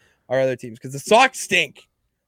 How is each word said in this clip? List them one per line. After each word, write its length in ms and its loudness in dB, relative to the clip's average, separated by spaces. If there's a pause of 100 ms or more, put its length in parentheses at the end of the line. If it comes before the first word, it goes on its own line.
(300)
our 100 2
other 160 0
teams 220 -14
'cause 140 -14
the 60 -10
Sox 420 2
stink. 480 -4 (400)